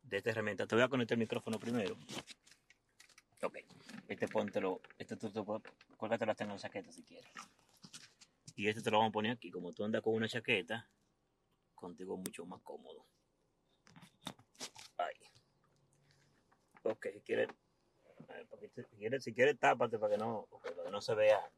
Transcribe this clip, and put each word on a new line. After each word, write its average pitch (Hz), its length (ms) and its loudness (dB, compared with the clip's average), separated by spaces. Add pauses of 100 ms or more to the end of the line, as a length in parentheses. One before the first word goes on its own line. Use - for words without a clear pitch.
de 101 160 -4
esta 113 140 0
herramienta. 107 360 -2
Te 113 80 2
voy 117 80 8
a 127 60 4
conectar 123 260 2
el 117 40 2
micrófono 113 400 -2
primero. 113 360 -2 (1500)
Ok. - 140 -4 (500)
Este 101 200 -2
póntelo, 98 540 0 (160)
este - 180 -10
tú, 104 160 -6
tú 104 140 -4
puedes, 104 180 -4 (340)
cuélgatelo 113 340 0
hasta 110 120 -2
en 104 60 -4
la 101 80 -6
chaqueta 90 340 -10
si - 120 -18
quieres. - 280 -20 (1200)
Y 101 120 0
este 110 140 0
te 113 100 0
lo 107 60 8
vamos 110 140 6
a - 20 -12
poner 107 200 2
aquí. 90 180 -10
Como 90 220 -8
tú 104 120 -6
andas 110 160 0
con 110 140 2
una 110 120 0
chaqueta, 113 600 -2 (840)
contigo 92 400 -8
es 95 40 -8
mucho 92 260 -10
más 90 180 -14
cómodo. - 420 -18 (1900)
Ahí. 82 180 -2 (1700)
Ok, - 300 -2
si 107 80 -16
quieres, - 280 2 (800)
a - 60 -16
ver, - 140 -16
porque - 220 -16
si 120 140 -12 (140)
quieres, 113 260 -2
si 117 100 -6
quieres, 135 260 6
tápate 120 400 4
para 104 160 4
que - 20 -2
no, 110 320 -2
ok, - 220 -10
para - 140 -8
que 92 60 -6
no 101 100 -2
se 120 140 0
vea 107 240 8 (180)